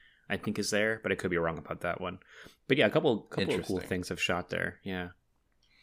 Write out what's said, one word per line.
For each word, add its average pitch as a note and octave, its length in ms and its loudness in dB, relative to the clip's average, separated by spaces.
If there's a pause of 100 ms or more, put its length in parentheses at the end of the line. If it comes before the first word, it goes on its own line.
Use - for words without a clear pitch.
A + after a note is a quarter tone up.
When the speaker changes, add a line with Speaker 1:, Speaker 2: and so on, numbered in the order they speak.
(300)
Speaker 1:
I G2 80 -2
think G#2 220 -4
is G2+ 100 -2
there, A2 340 2
but G2 80 0
I F#2 40 2
could F2+ 160 -2
be E2+ 60 2
wrong D#2+ 200 0
about E2+ 240 -10
that F2 180 -2
one. F2+ 200 -6 (480)
But C3+ 100 6
yeah, B2+ 80 6
a G#2+ 60 8
couple, C#3+ 300 4
couple - 220 -2
of F#2+ 60 0
cool A#2+ 60 2 (220)
Speaker 2:
Interesting. F2 120 -4
Speaker 1:
things F2+ 200 -2
have F2+ 120 -4
shot F2+ 280 0
there. F2 340 -2
Yeah. F2+ 260 -6 (720)